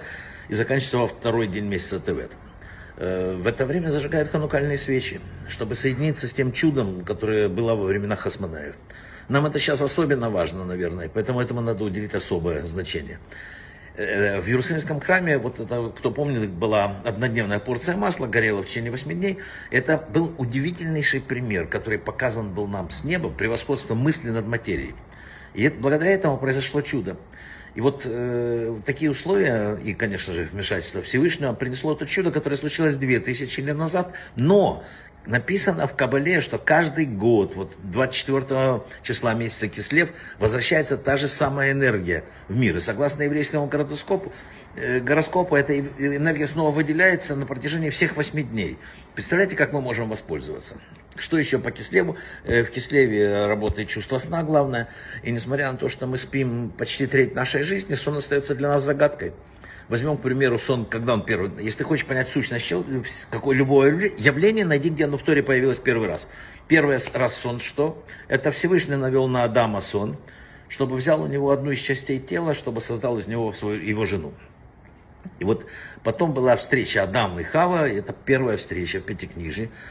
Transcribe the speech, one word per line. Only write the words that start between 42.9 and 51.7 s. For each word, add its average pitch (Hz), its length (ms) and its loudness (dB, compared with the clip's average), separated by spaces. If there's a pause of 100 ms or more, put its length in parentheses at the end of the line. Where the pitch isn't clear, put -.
еврейскому 147 460 0
гороскопу, 147 640 -2 (420)
э, 123 240 0
гороскопу 156 560 2
эта 143 180 4
э-, 139 120 0 (140)
энергия 143 500 0
снова 156 240 2
выделяется 156 640 2
на 139 100 -4
протяжении 151 440 -2
всех - 260 0
восьми 147 260 -2
дней. 113 360 -4 (360)
Представляете, 185 400 2
как 160 180 0
мы 143 80 0
можем 117 280 -2
воспользоваться? 78 680 -8 (400)
Что - 200 -2
еще 135 220 2
по 113 140 -4